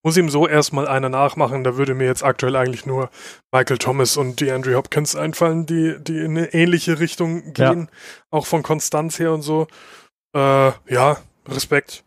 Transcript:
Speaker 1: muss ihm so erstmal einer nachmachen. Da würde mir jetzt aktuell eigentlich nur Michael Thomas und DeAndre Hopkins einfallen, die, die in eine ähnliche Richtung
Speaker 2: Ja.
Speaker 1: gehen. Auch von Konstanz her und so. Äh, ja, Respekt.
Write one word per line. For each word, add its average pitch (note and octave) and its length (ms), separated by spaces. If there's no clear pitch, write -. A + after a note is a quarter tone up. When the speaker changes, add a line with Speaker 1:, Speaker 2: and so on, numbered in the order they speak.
Speaker 1:
muss D#3+ 140
ihm E3+ 140
so D3 180
erstmal D3 400
einer C3+ 220
nachmachen. C3+ 560
Da B2 100
würde C3+ 180
mir C3 120
jetzt B2+ 180
aktuell C3 320
eigentlich B2+ 300
nur C3 240
Michael C3 260
Thomas C3 380
und B2+ 240
DeAndre C3 360
Hopkins D3 420
einfallen, D#3+ 480
die, D#3+ 340
die D#3 200
in D#3+ 180
eine E3 160
ähnliche E3+ 460
Richtung E3 580
Speaker 2:
Ja. C3 160
Speaker 1:
gehen. E3+ 160
Auch D3+ 140
von D#3 180
Konstanz D#3 560
her E3 140
und D#3 80
so. D#3 260
Äh, C3+ 380
ja, B2+ 260
Respekt. C3+ 600